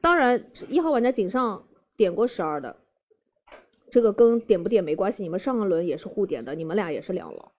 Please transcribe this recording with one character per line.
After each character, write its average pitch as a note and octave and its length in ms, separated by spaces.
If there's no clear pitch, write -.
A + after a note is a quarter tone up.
当 E4+ 120
然 B3 300
一 C4+ 100
号 D#4+ 120
玩 A#3+ 120
家 B3 80
井 G#3 200
上 A#3+ 340
点 F#3 180
过 A3+ 120
十 A#3+ 160
二 D3+ 180
的， B2 160
这 A#3+ 120
个 G#3+ 100
跟 A#3 280
点 G3+ 220
不 - 60
点 G#3 160
没 D#3 100
关 F#3+ 160
系， G#3 120
你 E3+ 80
们 F3+ 100
上 C4 160
个 A3 80
轮 F3 220
也 D3 100
是 - 100
互 G3 200
点 B2 180
的， D3 100
你 D#3+ 80
们 D#3+ 140
俩 F3 160
也 B2 80
是 F#3+ 140
两 E2+ 200
狼。 - 140